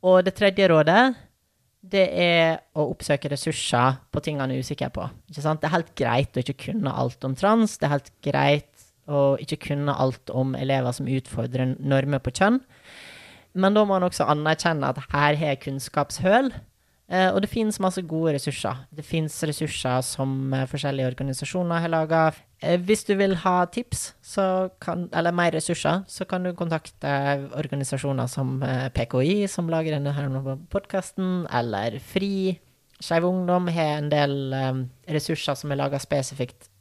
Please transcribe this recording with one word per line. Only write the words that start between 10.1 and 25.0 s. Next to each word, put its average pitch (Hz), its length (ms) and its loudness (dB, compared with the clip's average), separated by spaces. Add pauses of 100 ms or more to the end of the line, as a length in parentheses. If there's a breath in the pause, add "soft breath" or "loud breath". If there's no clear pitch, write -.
om 131 240 0
elever 131 400 0
som 139 160 -6
utfordrer 127 640 -2
normer 139 480 0
på - 80 -4
kjønn, 233 300 2 (920 loud breath)
men 190 240 2
da 214 80 6
må 196 140 2
han 180 80 2
også 180 260 0
anerkjenne 151 560 0
at 131 140 -4 (100)
her 147 240 4
har 151 160 0
jeg 135 140 -4
kunnskapshøl, 165 840 0 (640)
eh, 185 160 4
og 190 160 2
det - 80 -8
finnes 214 320 -2
masse 185 240 0
gode 160 300 0
ressurser. 127 500 -4
Det 151 160 -14
finnes 156 400 -4
ressurser 147 640 -2
som, 135 460 -2
eh, 131 100 0
forskjellige 135 480 -2
organisasjoner 170 720 -4
har 165 80 -2
laget. 160 480 2 (220)
Eh, 175 180 2
hvis 208 240 0
du 208 100 0
vil 196 300 2
ha 180 220 4
tips, - 480 -8 (100)
så 185 460 0 (100)
kan, 175 320 -4